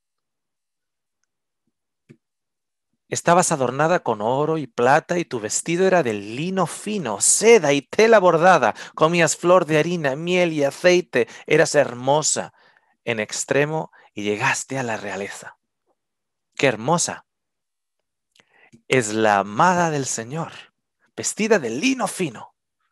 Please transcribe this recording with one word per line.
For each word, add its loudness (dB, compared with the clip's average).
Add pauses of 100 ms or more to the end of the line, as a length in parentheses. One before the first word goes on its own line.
(3000)
"Estabas 2
adornada -2
con -4
oro -2
y -8
plata, 0
y -4
tu -8
vestido -2
era 2
de -2
lino -4
fino, -8
seda 4
y 0
tela 4
bordada. 4 (180)
Comías 2
flor 4
de 0
harina, -2
miel -2
y -2
aceite. 0 (200)
Eras 2
hermosa 0 (520)
en -4
extremo -4 (220)
y -10
llegaste -4
a -6
la -6
realeza". -12 (1000)
¡Qué 0
hermosa! -4 (1600)
Es 0
la 2
amada 0
del -4
Señor, -10 (640)
vestida 0
de -4
lino -2
fino, -8 (360)